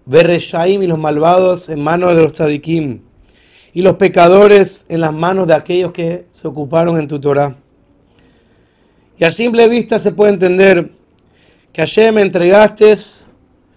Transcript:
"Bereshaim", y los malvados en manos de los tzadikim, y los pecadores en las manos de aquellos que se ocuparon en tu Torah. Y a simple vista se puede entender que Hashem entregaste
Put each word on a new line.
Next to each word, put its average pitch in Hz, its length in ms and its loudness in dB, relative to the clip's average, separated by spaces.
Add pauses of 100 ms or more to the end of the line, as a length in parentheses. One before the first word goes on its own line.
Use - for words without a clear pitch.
"Bereshaim", 170 760 0
y - 20 -2
los 165 100 -2
malvados 165 760 0
en 147 120 -8
manos 175 320 -2
de 165 80 4
los 151 120 0
tzadikim, 147 680 -6 (720)
y 175 80 -4
los 175 140 2
pecadores 190 920 4
en 165 120 -6
las 156 120 -2
manos 175 360 -4
de 165 60 2
aquellos 175 360 -4
que 175 400 -8
se - 160 -16
ocuparon 160 540 -4
en 147 80 -6
tu 151 120 -8
Torah. 143 360 -2 (1600)
Y 165 60 -2
a 165 60 2
simple 226 380 0
vista 226 320 -2
se 202 100 -2
puede 202 220 0
entender 180 580 0 (840)
que 165 100 -6
Hashem 220 360 0
entregaste 202 760 2 (800)